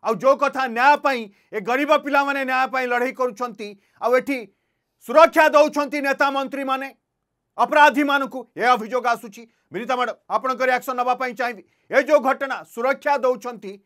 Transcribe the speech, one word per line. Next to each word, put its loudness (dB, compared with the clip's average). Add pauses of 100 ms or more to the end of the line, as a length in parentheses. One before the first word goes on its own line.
ଆଉ -2
ଯୋଉ 2
କଥା -2
ନ୍ୟାୟ 4
ପାଇଁ, -2 (320)
ଏ -4
ଗରିବ -2
ପିଲାମାନେ -2
ନ୍ୟାୟ -2
ପାଇଁ -2
ଲଢ଼େଇ -2
କରୁଛନ୍ତି, -6 (340)
ଆଉ 0
ଏଠି -2 (680)
ସୁରକ୍ଷା 6
ଦଉଛନ୍ତି 2
ନେତା 0
ମନ୍ତ୍ରୀମାନେ -4 (720)
ଅପରାଧୀମାନଙ୍କୁ, 4 (180)
ଏ -4
ଅଭିଯୋଗ 0
ଆସୁଛି। -6 (300)
ବିନିତା -4
ମ୍ୟାଡାମ, -4 (120)
ଆପଣଙ୍କ -2
ରିଆକ୍ସନ -2
ନବା 0
ପାଇଁ -8
ଚାହିଁବି। -8 (280)
ଏ 4
ଯୋଉ 4
ଘଟଣା, -2 (160)
ସୁରକ୍ଷା -2
ଦଉଛନ୍ତି -4 (140)